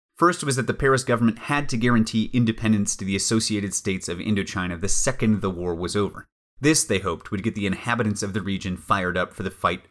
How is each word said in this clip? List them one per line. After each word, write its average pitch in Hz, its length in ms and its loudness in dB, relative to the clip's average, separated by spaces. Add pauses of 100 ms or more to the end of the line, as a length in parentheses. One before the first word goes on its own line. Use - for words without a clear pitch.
(180)
First 170 260 2
was 135 140 0
that 127 100 -2
the - 60 0
Paris 135 320 2
government 117 340 2
had 143 300 -2
to 120 80 0
guarantee 113 560 2
independence 110 640 2
to 98 80 -8
the 98 100 0
Associated 101 580 0
States 95 360 -4
of 87 100 -6
Indochina 92 600 -2
the 95 100 0
second 110 520 2
the 98 80 0
war 87 240 -2
was 85 220 -4
over. 101 320 -2 (320)
This, 151 240 4
they 98 160 0
hoped, 87 320 -4
would 98 100 -2
get 107 140 -2
the 101 100 -2
inhabitants 107 560 -2
of 98 120 -4
the 104 80 -2
region 92 360 -4
fired 92 400 0
up 90 160 -2
for - 80 -8
the 92 80 -4
fight - 420 -4